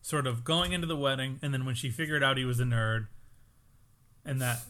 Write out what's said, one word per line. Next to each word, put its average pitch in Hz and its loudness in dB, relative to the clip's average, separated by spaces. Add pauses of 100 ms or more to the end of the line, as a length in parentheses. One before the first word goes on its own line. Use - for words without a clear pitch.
sort 147 -2
of 120 -2
going 175 0
into 175 0
the 165 -2
wedding, 135 0
and 143 0
then 131 0
when 131 -2
she 123 -2
figured 151 0
out 135 4
he 131 0
was 123 2
a 127 4
nerd, 110 2 (1160)
and 135 -2
that 123 0